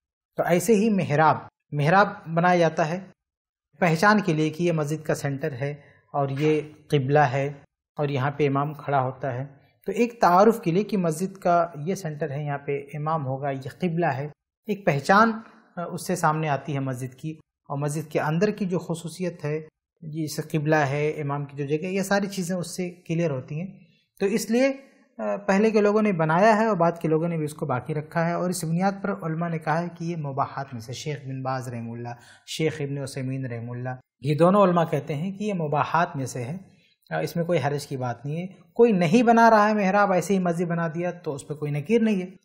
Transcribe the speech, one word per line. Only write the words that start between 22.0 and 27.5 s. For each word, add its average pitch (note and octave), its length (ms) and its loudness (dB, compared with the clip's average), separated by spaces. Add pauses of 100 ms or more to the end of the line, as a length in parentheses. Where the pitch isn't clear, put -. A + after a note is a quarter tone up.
सारी G3+ 240 0
चीज़ें F#3+ 300 -6
उससे F3+ 320 -8 (180)
क्लियर E3 240 0
होती C#3 280 -6
हैं। F#3+ 100 -8 (520)
तो G3 80 2
इसलिए, A#3 400 2
अ, C4+ 80 -2 (420)
पहले G#3 520 2
के G#3+ 100 4
लोगों G#3 220 4
ने G#3 100 2
बनाया E3+ 420 4
है A3 140 2
और G#3 80 2
बाद E3+ 220 2
के E3 100 -4
लोगों D#3+ 200 2
ने E3 100 -4
भी D3+ 60 -2
उसको D3 220 -6